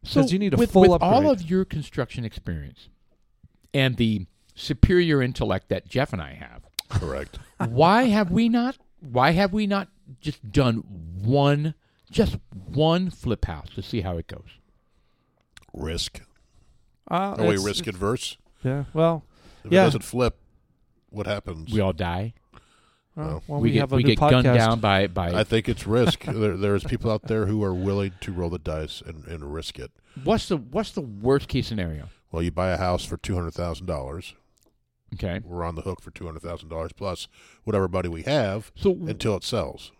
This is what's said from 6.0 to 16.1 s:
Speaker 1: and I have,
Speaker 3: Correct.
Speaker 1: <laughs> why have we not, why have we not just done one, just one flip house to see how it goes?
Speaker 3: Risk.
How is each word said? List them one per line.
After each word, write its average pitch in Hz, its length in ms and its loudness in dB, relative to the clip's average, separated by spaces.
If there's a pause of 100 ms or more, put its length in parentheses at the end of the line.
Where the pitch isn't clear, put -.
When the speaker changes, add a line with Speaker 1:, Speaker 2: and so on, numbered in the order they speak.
Speaker 1:
and 90 80 -4
I 67 100 -12
have, 60 300 -18 (260)
Speaker 3:
Correct. 69 500 -4 (100)
Speaker 1:
<laughs> - 200 -6
why 170 360 6
have 208 260 2
we 226 180 4
not, 240 300 0 (220)
why 131 320 2
have 185 200 2
we 214 140 0
not 196 220 -2 (340)
just 127 280 -10
done 120 280 4 (440)
one, 143 520 2 (360)
just - 280 2 (120)
one 165 600 0
flip - 340 -4
house 76 300 -8
to 95 80 -8
see 117 180 -4
how 90 160 -4
it 82 100 -6
goes? - 220 -18 (1200)
Speaker 3:
Risk. - 480 -8 (920)